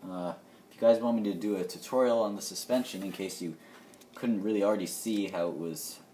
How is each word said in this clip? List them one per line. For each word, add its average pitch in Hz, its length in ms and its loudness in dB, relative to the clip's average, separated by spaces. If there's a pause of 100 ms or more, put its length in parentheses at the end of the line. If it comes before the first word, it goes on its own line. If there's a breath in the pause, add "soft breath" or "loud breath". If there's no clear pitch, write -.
Uh, 90 240 -6 (360 loud breath)
if - 60 -20
you - 60 -8
guys 113 180 8
want 117 180 2
me 107 140 0
to 90 60 -2
do 104 180 0
a 92 80 -2
tutorial 117 580 2
on 101 140 0
the 98 60 -8
suspension, 98 600 -2
in 95 80 -6
case 95 300 -6
you 80 140 -6 (600 loud breath)
couldn't 113 280 0
really 104 200 2
already 104 220 4
see 101 420 -2
how 87 200 -2
it 82 100 -4
was 80 420 -8 (140)